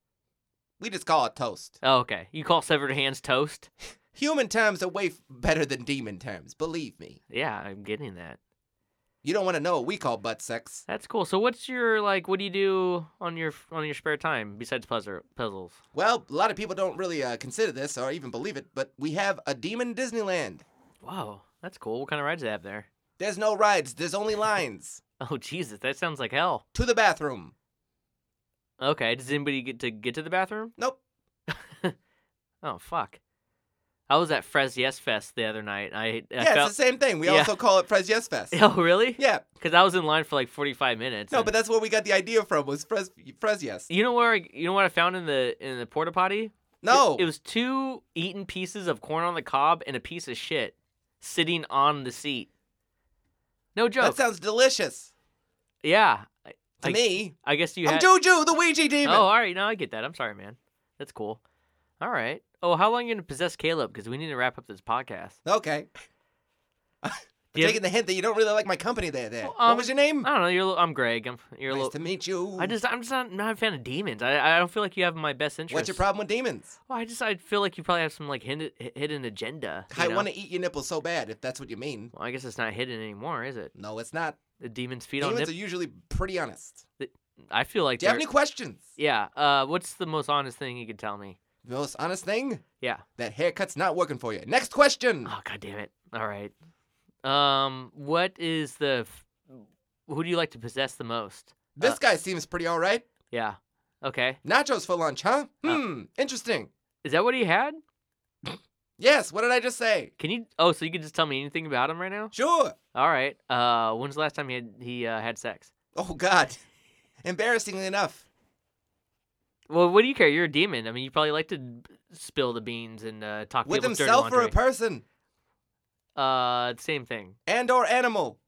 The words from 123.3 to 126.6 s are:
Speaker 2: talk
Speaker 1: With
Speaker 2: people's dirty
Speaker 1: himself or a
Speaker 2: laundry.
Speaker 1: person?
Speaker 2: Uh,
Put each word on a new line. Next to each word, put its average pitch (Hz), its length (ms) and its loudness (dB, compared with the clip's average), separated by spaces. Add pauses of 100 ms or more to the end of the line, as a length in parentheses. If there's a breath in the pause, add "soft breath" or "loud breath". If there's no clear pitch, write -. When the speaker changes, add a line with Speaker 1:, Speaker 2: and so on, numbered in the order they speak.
Speaker 2:
talk 120 180 0
Speaker 1:
With 135 160 0
Speaker 2:
people's 240 160 0
dirty 147 120 4
Speaker 1:
himself 233 220 4
or 254 80 4
a - 20 6
Speaker 2:
laundry. 220 100 0
Speaker 1:
person? 226 500 2 (1120)
Speaker 2:
Uh, 123 640 2